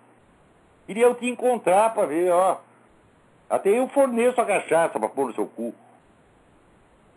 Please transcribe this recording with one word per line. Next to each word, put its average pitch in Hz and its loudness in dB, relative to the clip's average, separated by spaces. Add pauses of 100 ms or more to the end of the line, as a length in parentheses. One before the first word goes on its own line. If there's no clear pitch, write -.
(880)
Iria 208 0
eu 247 4
te 247 -6
encontrar 226 2
pra 208 0
ver, 175 0
ó. 180 2 (920)
Até 127 -2
eu 247 2
forneço 247 0
a 214 -2
cachaça 165 0
pra 110 -2
pôr 135 -4
no 113 -12
seu 104 -4
cu. - -10 (1400)